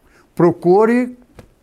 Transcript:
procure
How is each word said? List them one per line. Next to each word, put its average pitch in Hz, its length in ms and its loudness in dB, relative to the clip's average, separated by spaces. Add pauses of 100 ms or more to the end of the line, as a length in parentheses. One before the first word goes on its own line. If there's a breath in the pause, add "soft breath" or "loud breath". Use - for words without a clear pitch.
(360 soft breath)
procure 214 840 0 (460)